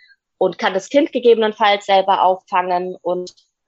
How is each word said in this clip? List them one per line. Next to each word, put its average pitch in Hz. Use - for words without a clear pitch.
und 180
kann 196
das 190
Kind 294
gegebenenfalls 214
selber 190
auffangen. 180
Und, 180